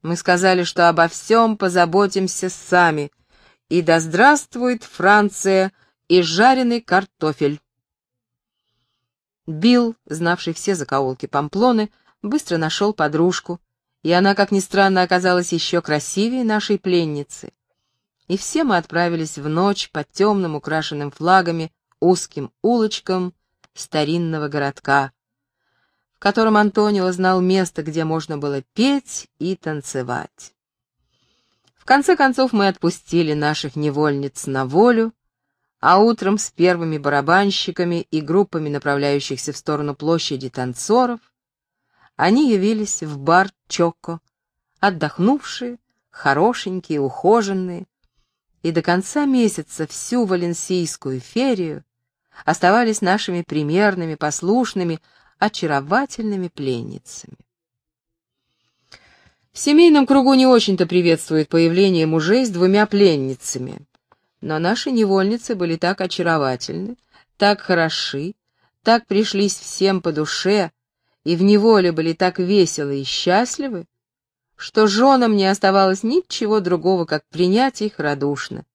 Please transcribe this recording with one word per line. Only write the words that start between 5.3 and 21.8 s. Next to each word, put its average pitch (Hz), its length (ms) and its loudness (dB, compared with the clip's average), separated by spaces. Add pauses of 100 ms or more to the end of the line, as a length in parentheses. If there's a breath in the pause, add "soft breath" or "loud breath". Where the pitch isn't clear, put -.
и 180 140 4
жареный 240 600 2
картофель. 156 800 -2 (1900)
Билл, 226 500 2 (100)
знавший 170 480 -4
все 196 220 -4
закоулки 135 500 -4
Памплоны, 208 680 0 (300)
быстро 208 360 -4
нашел 165 360 -2
подружку, 170 680 -2 (440)
и 160 80 0
она, 196 240 4
как 196 160 0
ни 196 80 2
странно, 190 440 2
оказалась 180 500 0
еще 170 280 -2
красивее 208 640 -4
нашей 214 360 -2
пленницы. 160 720 -4 (760)
И 185 100 -2
все - 260 -4
мы 214 140 2
отправились 170 600 -4
в 143 100 -8
ночь 185 440 0
по 151 120 -6
темным, 190 520 -2
украшенным 147 560 -6
флагами, 170 600 0 (280)